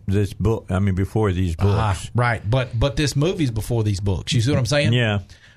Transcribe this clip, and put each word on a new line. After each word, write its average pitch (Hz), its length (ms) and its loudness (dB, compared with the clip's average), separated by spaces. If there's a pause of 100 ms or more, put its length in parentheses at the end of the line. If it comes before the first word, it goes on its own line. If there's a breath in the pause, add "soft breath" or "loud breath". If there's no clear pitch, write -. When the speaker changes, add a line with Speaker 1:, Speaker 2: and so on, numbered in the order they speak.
Speaker 1:
this 98 260 0
book. 107 380 -2
I 92 80 0
mean, 98 160 2
before 98 380 0
these 87 260 -2
Speaker 2:
Ah, 101 400 2
Speaker 1:
books. - 160 -10
Speaker 2:
right. 120 340 0
But, 123 300 -2
but 135 180 0
this 151 200 0
movie's 156 340 0
before 113 320 -2
these 101 180 0
books. 101 320 -2
You 123 80 4
see 117 100 0
what 143 80 2
I'm 123 80 0
saying? 147 260 2
Speaker 1:
Yeah. 110 280 2 (360 loud breath)